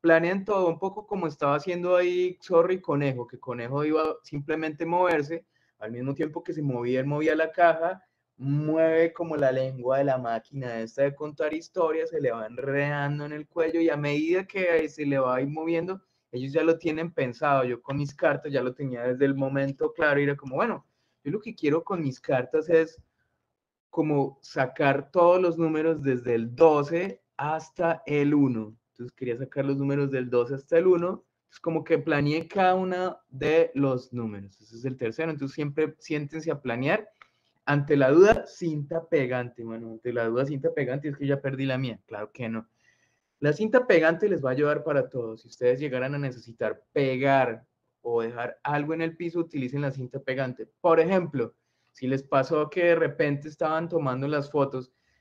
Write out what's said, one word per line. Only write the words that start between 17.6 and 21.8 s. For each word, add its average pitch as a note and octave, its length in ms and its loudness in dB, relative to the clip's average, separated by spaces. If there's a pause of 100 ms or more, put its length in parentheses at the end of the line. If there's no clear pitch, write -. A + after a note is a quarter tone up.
Yo B2 180 -4
con C#3 160 -6
mis C#3+ 160 -4
cartas D3 360 0
ya C3+ 120 0
lo B2+ 100 -2
tenía B2+ 300 -8
desde B2+ 240 2
el C#3 80 2
momento C#3 580 -2
claro D3 260 2
y C#3+ 40 4
era C#3+ 120 0
como, C#3 220 -10
"Bueno, G3 300 -4 (360)
yo C#3+ 80 -6
lo G#3 100 -4
que - 140 -12
quiero D#3+ 300 0